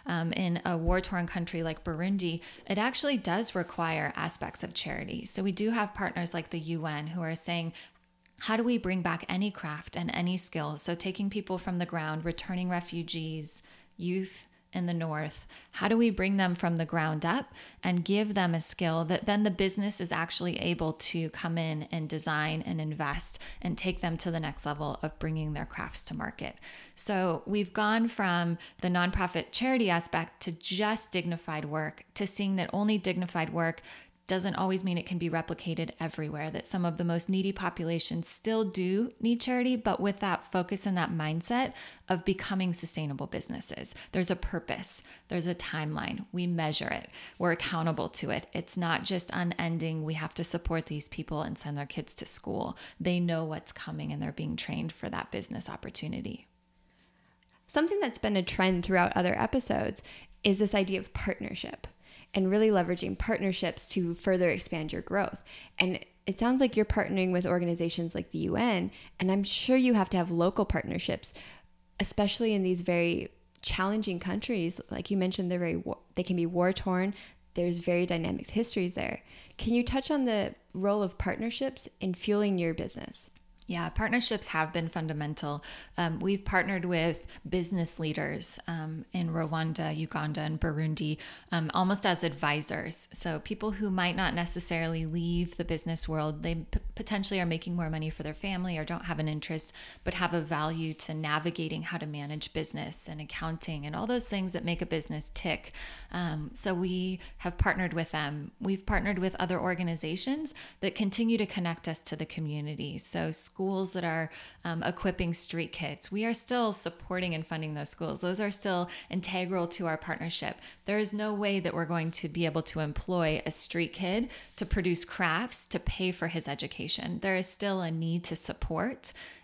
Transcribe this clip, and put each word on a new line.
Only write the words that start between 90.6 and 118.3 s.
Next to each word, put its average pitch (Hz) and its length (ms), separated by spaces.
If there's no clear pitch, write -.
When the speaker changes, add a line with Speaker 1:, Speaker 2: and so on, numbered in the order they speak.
Speaker 1:
Burundi, 156 560
um, 160 220
almost 190 320
as 175 180
advisors. 151 880
So 160 280
people 214 320
who 202 180
might 180 260
not 185 200
necessarily 165 720
leave 170 500
the 170 80
business 165 420
world, 156 360
they 170 100
p-, 165 260
potentially 202 480
are 175 60
making 170 280
more 165 140
money 156 220
for - 100
their 156 140
family 180 420
or 156 80
don't 170 200
have 170 120
an 156 100
interest, 156 460
but 175 100
have 175 220
a 170 60
value 156 520
to 156 220
navigating 156 640
how 170 160
to 165 80
manage 147 480
business 156 540
and 156 120
accounting 156 680
and 151 80
all 160 100
those 240 200
things 185 280
that 180 100
make 170 200
a - 20
business 156 480
tick. - 400
Um, 156 420
so 190 220
we 180 440
have 175 200
partnered 180 380
with 165 160
them. 147 400
We've 196 240
partnered 190 320
with 185 220
other 180 200
organizations 180 920
that 190 120
continue 226 460
to 208 80
connect 170 400
us 160 140
to - 140
the 156 120
community. 147 720
So 165 320
schools 190 640
that 180 100
are, 160 260
um, 165 180
equipping 180 500
street 165 380
kids, 143 400
we 208 140
are 233 80
still 233 400
supporting 180 600
and 160 140
funding 156 260
those 147 140
schools. 151 320
Those 185 220